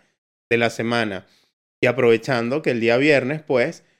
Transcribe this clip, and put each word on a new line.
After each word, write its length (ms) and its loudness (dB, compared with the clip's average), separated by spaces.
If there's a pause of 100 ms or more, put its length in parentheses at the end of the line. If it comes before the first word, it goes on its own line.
(500)
de 80 2
la 120 2
semana. 560 -4 (560)
Y 60 0
aprovechando 760 0
que 100 -2
el 100 -2
día 160 2
viernes, 440 0
pues, 440 -2 (140)